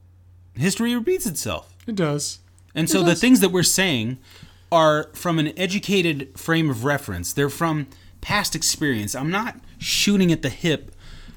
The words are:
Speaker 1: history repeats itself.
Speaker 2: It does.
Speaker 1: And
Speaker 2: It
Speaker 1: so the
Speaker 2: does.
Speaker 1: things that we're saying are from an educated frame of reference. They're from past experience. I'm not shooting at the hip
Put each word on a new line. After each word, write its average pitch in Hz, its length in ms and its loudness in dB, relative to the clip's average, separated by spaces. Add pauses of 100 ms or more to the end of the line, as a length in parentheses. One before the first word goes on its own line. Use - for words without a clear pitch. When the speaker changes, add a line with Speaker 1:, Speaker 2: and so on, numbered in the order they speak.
(560)
Speaker 1:
history 214 380 0
repeats 349 320 -2
itself. - 480 -6 (120)
Speaker 2:
It 226 80 -6
does. 147 440 -2 (360)
Speaker 1:
And 160 140 0
Speaker 2:
It - 40 -2
Speaker 1:
so 196 80 4
the 170 120 6
Speaker 2:
does. 165 80 2
Speaker 1:
things 247 200 4
that 190 100 4
we're 175 120 2
saying 131 560 0 (540)
are 156 400 4
from 165 260 -2
an 151 200 0
educated 180 800 -2
frame 165 320 2
of 113 140 -4
reference. 107 480 -2
They're 143 180 0
from 156 360 -2 (340)
past 196 340 -2
experience. 123 600 -2
I'm 143 160 -4
not 214 260 -4 (220)
shooting 190 540 2
at 151 100 0
the 135 80 -2
hip - 440 -2 (420)